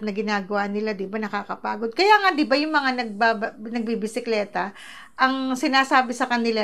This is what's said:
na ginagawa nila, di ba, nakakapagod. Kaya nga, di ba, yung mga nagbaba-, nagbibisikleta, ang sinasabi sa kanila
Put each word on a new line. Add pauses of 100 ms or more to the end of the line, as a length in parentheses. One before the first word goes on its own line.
na
ginagawa
nila,
di
ba,
nakakapagod.
Kaya
nga,
di
ba,
yung
mga (120)
nagbaba-,
nagbibisikleta, (400)
ang
sinasabi
sa
kanila